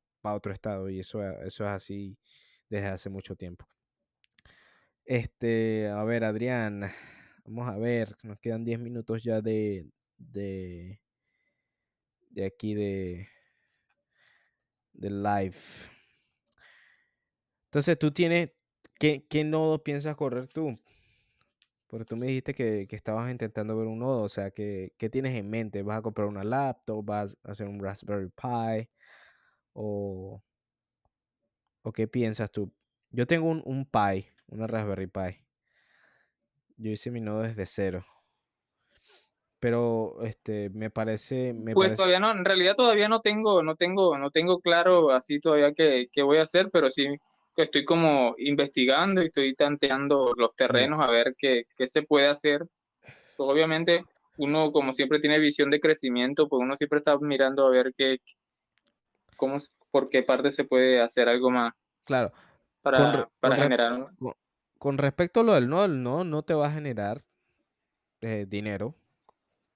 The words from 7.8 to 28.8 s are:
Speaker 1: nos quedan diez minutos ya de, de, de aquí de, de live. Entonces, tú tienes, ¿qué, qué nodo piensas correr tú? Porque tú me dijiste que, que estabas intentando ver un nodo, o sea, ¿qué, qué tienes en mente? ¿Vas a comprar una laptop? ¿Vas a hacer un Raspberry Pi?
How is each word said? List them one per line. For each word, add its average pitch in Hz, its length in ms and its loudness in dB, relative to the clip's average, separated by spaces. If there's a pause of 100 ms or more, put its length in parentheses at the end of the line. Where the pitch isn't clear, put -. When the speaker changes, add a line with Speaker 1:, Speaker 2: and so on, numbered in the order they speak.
Speaker 1:
nos 107 160 -16
quedan 113 260 -6
diez 117 140 -4
minutos 117 440 -8
ya 113 200 -2
de, 107 440 -4 (300)
de, 95 840 -12 (1300)
de 98 160 -8
aquí 107 260 -8
de, 98 560 -6 (1700)
de 98 160 -10
live. 101 480 -4 (2000)
Entonces, 147 320 0
tú 151 140 0
tienes, 170 380 0 (480)
¿qué, 147 300 0
qué 151 160 -2
nodo 156 400 0
piensas 147 320 -6
correr 127 320 -6
tú? 147 300 -6 (1080)
Porque 113 180 -14
tú 117 120 -10
me 123 120 -6
dijiste 131 260 -4
que, 107 340 -2
que - 60 -12
estabas 110 380 -6
intentando 110 440 -6
ver 110 120 -4
un 110 100 -8
nodo, 123 240 -2
o 101 60 -4
sea, 98 240 -8
¿qué, 101 440 -10
qué 143 140 -6
tienes 131 260 -4
en 101 140 -8
mente? 107 320 -6
¿Vas 107 160 -6
a 107 40 -8
comprar 107 260 -4
una 101 160 -8
laptop? 117 600 -4
¿Vas 104 380 -6
a - 80 -16
hacer 101 160 -10
un 101 140 -12
Raspberry 98 480 -6
Pi? 113 600 -4 (840)